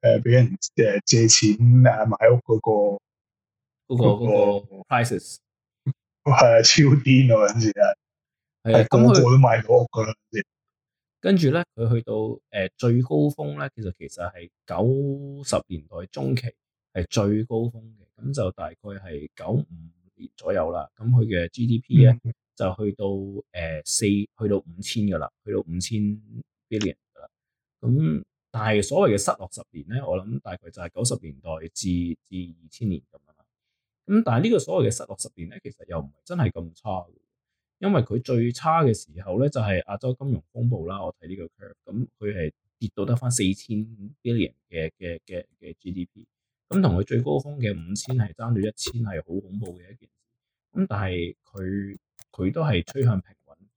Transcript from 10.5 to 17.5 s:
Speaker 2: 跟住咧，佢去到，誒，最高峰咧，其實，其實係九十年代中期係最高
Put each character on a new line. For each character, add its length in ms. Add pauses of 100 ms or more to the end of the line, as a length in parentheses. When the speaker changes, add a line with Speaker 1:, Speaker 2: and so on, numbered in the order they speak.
Speaker 2:
跟 180
住 120
咧， 140 (100)
佢 200
去 80
到， 120
誒， 260 (360)
最 260
高 280
峰 280
咧， 160
其 80
實， 160
其 100
實 240
係 180 (160)
九 80 (680)
十 120 (120)
年 180
代 100 (160)
中 240
期 60 (500)
係 160
最 360
高 260